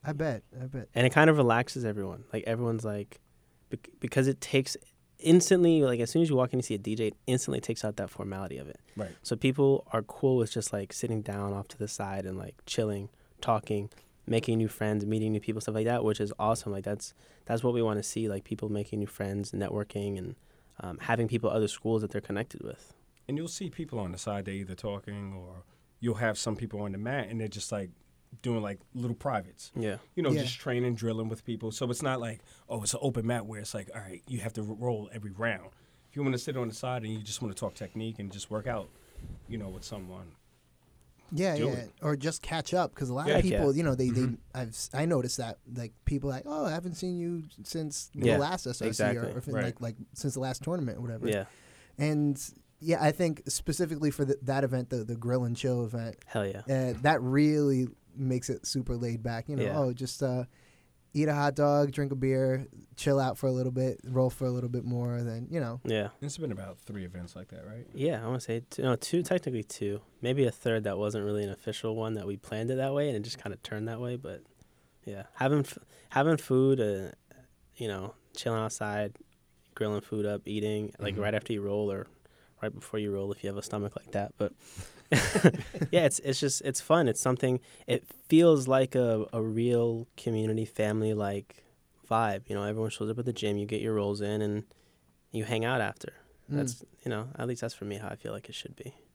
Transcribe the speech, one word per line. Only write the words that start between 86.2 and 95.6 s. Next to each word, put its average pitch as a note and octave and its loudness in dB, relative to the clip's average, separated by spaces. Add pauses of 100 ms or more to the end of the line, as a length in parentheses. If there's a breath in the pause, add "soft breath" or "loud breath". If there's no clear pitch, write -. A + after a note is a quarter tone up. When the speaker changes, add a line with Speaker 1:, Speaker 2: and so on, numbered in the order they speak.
Speaker 2:
it's C#3 -2
just, C#3 0
it's C3+ -2
fun. D#3+ 6
It's A2 2
something, B2+ 2 (260 loud breath)
it B2 0 (240)
feels D#3+ 10
like C3 4
a, A#2 4
a A2+ 0
real A#2 2
community A2 0
family, G#2+ 0
like, G2+ -4 (480)
vibe. A2 0
You G2+ -4
know, G2+ 0
everyone G#2+ -2
shows G#2+ -4
up A2+ -4
at A#2+ -2
the B2 0
gym, G#2 0
you G#2 -2
get G#2+ -2
your A2 0
rolls G2+ 0
in, G#2+ 0
and G#2 0 (640 soft breath)
you A2 -4
hang A2+ 0